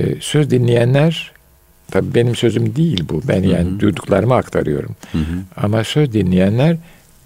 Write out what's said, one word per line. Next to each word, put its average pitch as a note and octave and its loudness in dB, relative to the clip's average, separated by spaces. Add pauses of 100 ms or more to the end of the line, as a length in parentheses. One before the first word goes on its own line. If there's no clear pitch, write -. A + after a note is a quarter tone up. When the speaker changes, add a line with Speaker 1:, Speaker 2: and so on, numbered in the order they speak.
(200)
Speaker 1:
söz - 0
dinleyenler, B2+ 2 (600)
tabii F#2+ -2
benim A#2+ 2
sözüm A2+ 0
değil D#3+ 0
bu. B2+ -2
Ben F#2+ 0
Speaker 2:
Hı G2 2
hı. F#2 4
Speaker 1:
yani F2+ 0
duyduklarımı G#2 0
aktarıyorum. D#2+ -2 (160)
Speaker 2:
Hı - -4
hı. D#2+ 0 (320)
Speaker 1:
Ama A2 0
söz C#3+ -2
dinleyenler G#2 2 (480)